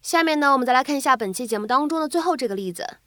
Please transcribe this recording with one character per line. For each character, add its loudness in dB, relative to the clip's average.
下 2
面 2
呢， 4
我 4
们 0
再 0
来 4
看 -2
一 -2
下 2
本 -4
期 -6
节 -2
目 -4
当 2
中 -2
的 -2
最 -2
后 0
这 -4
个 -2
例 -4
子。 -10